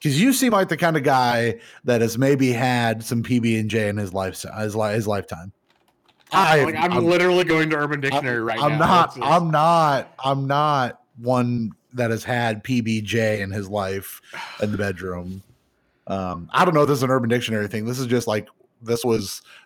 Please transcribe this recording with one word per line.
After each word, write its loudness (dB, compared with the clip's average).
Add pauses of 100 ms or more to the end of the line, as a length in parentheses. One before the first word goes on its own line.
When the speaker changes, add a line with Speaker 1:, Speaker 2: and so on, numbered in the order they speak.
Speaker 1:
'Cause 0
you 4
seem 2
like 2
the -2
kind 2
of -2
guy 2 (240)
that 2
has 0
maybe 4
had 0
some -2
P 0
B 2
and -2
J 0
in -4
his -4
life, -4 (160)
his -6
li-, -2
his -2
lifetime. -6 (800)
Speaker 2:
I'm, 6
Speaker 1:
I, 4
Speaker 2:
like, -2
I'm 0
Speaker 1:
I'm, 2
Speaker 2:
literally 4
going 2
to 0
Urban -2
Dictionary -2
Speaker 1:
I'm, -2
Speaker 2:
right -2
Speaker 1:
I'm 2
Speaker 2:
now. 0
Speaker 1:
not, 6
Speaker 2:
It's -8
just 0
Speaker 1:
I'm 4
not, 2 (120)
I'm -2
not 0 (180)
one 0 (220)
that -2
has -4
had -2
P 0
B -2
J 0
in -6
his -6
life -6 (400)
in -2
the -4
bedroom. -8 (640)
Um, -6
I 2
don't 2
know 4
if 2
this 0
is -6
an 0
Urban 0
Dictionary -2
thing. -6
This -6
is -6
just, 0
like, -4 (340)
this -4
was -2 (240)